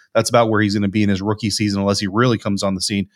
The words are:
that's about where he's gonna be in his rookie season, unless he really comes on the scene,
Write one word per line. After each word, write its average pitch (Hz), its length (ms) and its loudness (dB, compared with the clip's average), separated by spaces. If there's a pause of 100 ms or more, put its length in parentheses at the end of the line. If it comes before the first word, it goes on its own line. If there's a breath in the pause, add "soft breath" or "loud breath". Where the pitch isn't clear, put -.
(140 soft breath)
that's 113 140 2
about 117 220 4
where 107 100 2
he's 101 140 0
gonna 101 140 0
be 104 140 0
in 101 60 2
his 95 140 0
rookie 107 280 -4
season, 101 300 -2
unless 101 200 0
he 104 60 -4
really 113 300 2
comes 101 260 -4
on 98 120 -2
the 95 80 -6
scene, 101 340 -4